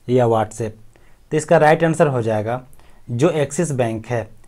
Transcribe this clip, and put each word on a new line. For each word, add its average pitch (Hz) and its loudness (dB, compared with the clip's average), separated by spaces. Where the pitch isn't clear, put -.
या 123 2
WhatsApp। 110 -2
तो 156 -2
इसका 156 2
राइट 156 4
आंसर 160 2
हो 127 -2
जाएगा, 110 -4
जो 127 0
एक्सिस 151 -4
बैंक 113 -4
है, 113 -6